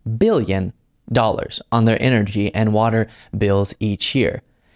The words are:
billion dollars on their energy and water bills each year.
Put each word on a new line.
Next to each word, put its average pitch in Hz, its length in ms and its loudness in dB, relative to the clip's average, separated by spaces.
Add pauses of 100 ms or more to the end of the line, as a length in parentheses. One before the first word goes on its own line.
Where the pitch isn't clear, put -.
(180)
billion 107 540 0 (380)
dollars 117 520 -2 (100)
on 117 140 2
their 113 160 2
energy 104 520 0
and 107 200 0
water 110 340 2 (300)
bills 101 420 0
each 101 340 -4
year. 120 280 0 (340)